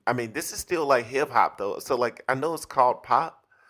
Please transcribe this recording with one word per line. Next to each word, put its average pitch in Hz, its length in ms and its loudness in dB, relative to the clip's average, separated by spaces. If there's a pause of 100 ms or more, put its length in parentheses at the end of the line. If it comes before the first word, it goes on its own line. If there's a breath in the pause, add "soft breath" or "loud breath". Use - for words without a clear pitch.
I 120 60 2
mean, 117 200 -4
this 160 180 -6
is 208 80 -10
still, 165 260 -2
like, 127 200 4
hip 135 240 -2
hop, 107 280 2
though. 101 220 -4
So, - 160 -2
like, 120 320 -2
I 127 60 0
know 147 200 -4
it's 151 120 -10
called 123 380 2
pop, 139 420 0 (240 soft breath)